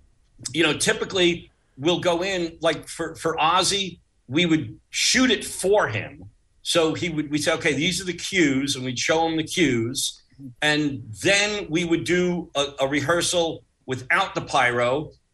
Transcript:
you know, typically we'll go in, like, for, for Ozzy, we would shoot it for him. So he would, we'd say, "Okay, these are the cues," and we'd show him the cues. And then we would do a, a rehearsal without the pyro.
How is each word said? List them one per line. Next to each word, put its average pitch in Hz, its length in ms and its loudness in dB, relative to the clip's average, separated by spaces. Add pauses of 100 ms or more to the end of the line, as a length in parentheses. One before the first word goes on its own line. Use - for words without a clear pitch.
(540)
you 156 100 2
know, 240 140 2
typically 190 760 0 (260)
we'll 160 220 0
go 170 240 2
in, 180 380 -4
like, 160 260 0
for, 160 280 -8
for 160 220 -2
Ozzy, 175 640 2 (280)
we 156 180 2
would 156 340 0 (100)
shoot 254 420 2
it - 140 0
for 190 420 2
him. 87 380 -8 (360)
So 160 320 2
he 175 160 -4
would, 151 200 -4
we'd 147 140 0
say, 170 100 2
"Okay, 160 200 0
these 175 260 0
are 190 60 -8
the 180 80 -4
cues," 139 640 2
and 127 80 -8
we'd 127 120 -4
show 165 300 2
him 165 80 -2
the 156 80 -2
cues. 135 800 -2 (400)
And 151 420 0 (180)
then 202 480 0
we 165 140 0
would 165 220 -2
do 175 500 0
a, 143 100 2 (140)
a 135 80 2
rehearsal 165 760 0 (200)
without 170 480 -2
the 165 80 -2
pyro. 123 720 0 (220)